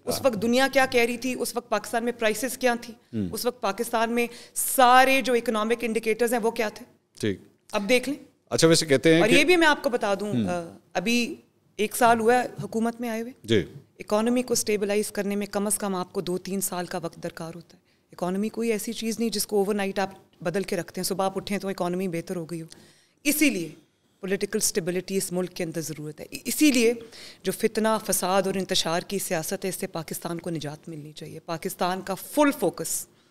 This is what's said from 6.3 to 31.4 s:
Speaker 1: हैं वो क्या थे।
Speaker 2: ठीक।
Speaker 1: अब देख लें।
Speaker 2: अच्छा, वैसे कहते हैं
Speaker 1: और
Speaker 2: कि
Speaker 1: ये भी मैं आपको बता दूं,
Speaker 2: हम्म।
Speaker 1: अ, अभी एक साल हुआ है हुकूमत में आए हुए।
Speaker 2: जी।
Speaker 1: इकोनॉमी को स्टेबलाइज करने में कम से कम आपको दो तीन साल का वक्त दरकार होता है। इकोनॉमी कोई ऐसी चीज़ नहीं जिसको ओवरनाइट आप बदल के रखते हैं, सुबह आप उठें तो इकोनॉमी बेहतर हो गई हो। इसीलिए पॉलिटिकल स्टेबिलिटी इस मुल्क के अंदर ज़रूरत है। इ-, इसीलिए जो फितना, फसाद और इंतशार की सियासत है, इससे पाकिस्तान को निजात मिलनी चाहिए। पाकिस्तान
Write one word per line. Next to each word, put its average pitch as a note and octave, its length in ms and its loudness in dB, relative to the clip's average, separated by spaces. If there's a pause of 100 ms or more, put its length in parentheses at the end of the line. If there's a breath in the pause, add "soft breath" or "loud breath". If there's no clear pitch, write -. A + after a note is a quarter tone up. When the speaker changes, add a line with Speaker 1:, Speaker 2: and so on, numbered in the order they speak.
Speaker 1:
हैं A#3+ 60 0
वो A3+ 120 0
क्या A3+ 180 -2
थे। A3+ 160 -14 (360)
Speaker 2:
ठीक। G2+ 260 -2 (260)
Speaker 1:
अब G3+ 140 -2
देख B3 200 4
लें। C#4+ 120 -4 (320)
Speaker 2:
अच्छा, A#2+ 160 6
वैसे E3 180 6
कहते D#3 300 6
हैं E3 60 6
Speaker 1:
और G#3+ 80 4
Speaker 2:
कि B3 60 8
Speaker 1:
ये D4 80 8
भी F4+ 120 6
मैं E4 120 6
आपको - 220 2
बता A3 260 0
दूं, G3+ 140 -4
Speaker 2:
हम्म। G#3 180 0
Speaker 1:
अ, F3 260 -4 (220)
अभी A#3 440 0 (400)
एक G#3+ 160 -2
साल A#3 240 6
हुआ A3+ 160 4
है B3 260 0
हुकूमत A#3 400 -4
में A#3+ 80 -6
आए A3+ 120 -6
हुए। B3 120 -12 (120)
Speaker 2:
जी। G2+ 220 2 (320)
Speaker 1:
इकोनॉमी A#3 420 2
को A#3+ 140 -2
स्टेबलाइज G#3 540 0
करने G3+ 260 -4
में G3+ 120 -4
कम G3+ 220 -2
से G#3 80 -2
कम G3 180 -4
आपको F3+ 260 -6
दो F3+ 160 -4
तीन F#3 240 -6
साल F3+ 240 -6
का F3+ 120 -6
वक्त E3+ 220 -8
दरकार E3 340 -12
होता E3+ 220 -20
है। - 60 -20 (320)
इकोनॉमी F#3+ 360 -2
कोई A#3 200 -2
ऐसी A3 240 -2
चीज़ A3 260 -4
नहीं A#3 100 0
जिसको G#3 320 0
ओवरनाइट G3 380 -2
आप F#3+ 260 -6 (180)
बदल F3 200 -2
के G3+ 120 -4
रखते F3 260 -6
हैं, F3+ 40 -4
सुबह F#3+ 200 -2
आप F#3+ 120 -2
उठें G3 220 -4
तो F#3+ 120 -4
इकोनॉमी F3+ 360 -2
बेहतर E3+ 280 -6
हो E3+ 100 -6
गई E3 140 -10
हो। D#3+ 80 -12 (580 soft breath)
इसीलिए C#4 500 0 (460)
पॉलिटिकल G3+ 380 -2
स्टेबिलिटी F#3 560 -2
इस F#3+ 180 -2
मुल्क F3+ 200 -2
के F3+ 100 -6
अंदर E3 180 -4
ज़रूरत D3+ 380 -10
है। - 140 -14
इ-, - 140 -14
इसीलिए A#3+ 520 6 (460 loud breath)
जो G3 60 0
फितना, A3 460 0
फसाद F#3+ 500 0
और F#3+ 100 -2
इंतशार F3+ 460 0
की G3 160 -4
सियासत F3+ 440 -4
है, F#3+ 60 -4
इससे F#3 180 -6
पाकिस्तान E3+ 520 -8
को F3+ 100 -8
निजात D3 400 -8
मिलनी D3+ 220 -14
चाहिए। D#3 280 -16
पाकिस्तान F#3 600 -4